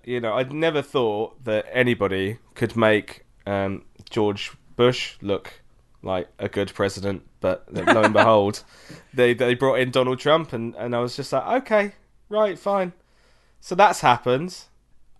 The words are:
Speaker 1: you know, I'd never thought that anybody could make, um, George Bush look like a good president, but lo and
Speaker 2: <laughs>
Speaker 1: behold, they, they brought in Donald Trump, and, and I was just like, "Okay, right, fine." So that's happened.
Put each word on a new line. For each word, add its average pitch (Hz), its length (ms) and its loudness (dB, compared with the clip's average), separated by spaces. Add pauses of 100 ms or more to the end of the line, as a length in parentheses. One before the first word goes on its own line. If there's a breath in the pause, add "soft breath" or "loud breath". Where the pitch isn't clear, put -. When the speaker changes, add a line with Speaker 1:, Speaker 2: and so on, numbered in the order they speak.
Speaker 1:
you 123 160 -4
know, 110 140 -2
I'd 131 180 -2
never 156 280 0
thought 113 640 -2
that 107 300 -2
anybody 104 640 0 (180)
could 110 220 -4
make, 107 460 2 (220)
um, 98 380 -4 (260)
George 104 420 -2 (260)
Bush 127 440 2
look - 400 -6 (400)
like 92 260 -6 (120)
a 101 80 -6
good 98 260 -4
president, 98 500 -4 (180)
but 92 300 -4
lo 92 320 2
and 110 100 2
Speaker 2:
<laughs> - 80 6
Speaker 1:
behold, 107 420 4 (500 loud breath)
they, 123 200 4
they 123 200 0
brought 131 260 0
in 127 120 -2
Donald 127 280 0
Trump, 151 340 0
and, 117 220 -8
and 120 200 -6
I 120 40 -2
was 120 160 -4
just - 180 -8
like, 226 300 -2
"Okay, 202 280 0 (380)
right, 208 280 -2
fine." 190 360 -4 (680)
So - 160 -10
that's 185 260 4
happened. 131 540 2 (640)